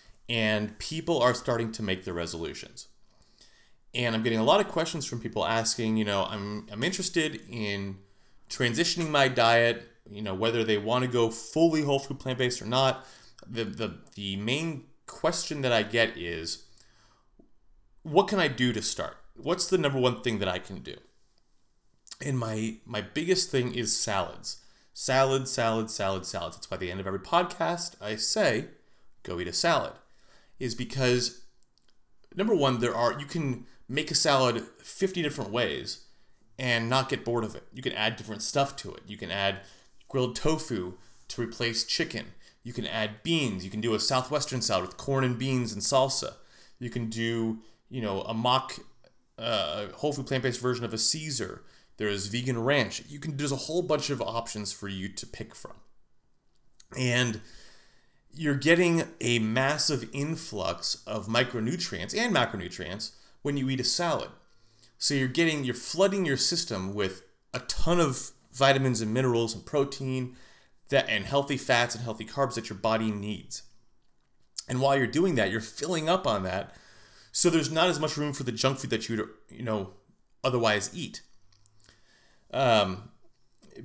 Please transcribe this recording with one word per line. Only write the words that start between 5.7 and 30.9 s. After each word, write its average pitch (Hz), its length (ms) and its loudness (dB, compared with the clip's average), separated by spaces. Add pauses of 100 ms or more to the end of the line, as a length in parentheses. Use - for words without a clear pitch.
you 110 80 2
know, 101 200 0
"I'm, 104 460 -8
I'm 107 140 -6
interested 170 640 -2
in 101 500 -4 (520)
transitioning 156 600 0
my 139 180 6
diet," 117 600 4 (220)
you 104 100 -12
know, 98 140 -4
whether 113 280 2
they 110 140 2
wanna 120 320 2
go 117 220 4
fully 156 520 2
whole 143 160 2
food 135 220 -8
plant-based 127 400 -2
or 104 60 -8
not. 127 400 2 (400)
The, 113 180 -4
the, 107 360 -6 (160)
the 98 200 -4
main 139 480 -2 (220)
question 165 560 -2
that 127 100 2
I 110 100 6
get 110 340 0
is, 85 480 -6 (1400)
"What 170 260 4
can 208 100 0
I 160 100 6
do 123 240 0
to 110 100 -2
start? - 340 -4 (180)
What's 156 320 0
the 185 120 4
number 139 200 2
one 123 220 4
thing 110 200 0
that 95 80 0
I 90 100 0
can 92 220 -12
do?" - 160 -12 (1200)
And 135 180 -2
my, 110 460 -4
my 107 160 -6
biggest 165 500 0
thing 120 240 0
is 113 220 0
salads. - 640 -2 (340)
Salad, 131 560 2
salad, 113 420 2
salad, 95 360 -2
salads. 85 300 -6
That's - 140 -12
why 95 40 -6
at 90 60 -4
the 90 100 -4
end 95 100 -6
of 95 60 -6
every 98 140 -4
podcast 170 800 0
I - 180 -6
say, 160 520 2 (540)
"Go 87 180 -6
eat 87 80 -4
a 87 40 -8
salad." 147 420 2 (640)
Is 123 160 -4
because, 123 640 0 (960)